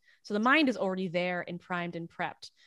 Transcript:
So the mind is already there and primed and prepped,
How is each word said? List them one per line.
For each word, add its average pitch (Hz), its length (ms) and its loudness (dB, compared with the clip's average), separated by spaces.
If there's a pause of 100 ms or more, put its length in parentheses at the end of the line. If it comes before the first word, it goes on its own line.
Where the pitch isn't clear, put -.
(220)
So - 120 -6
the 208 60 2
mind 269 280 6
is 233 80 0
already 185 320 -2
there 175 400 0
and 175 120 -8
primed 175 360 -6
and 170 120 -8
prepped, - 420 -8 (160)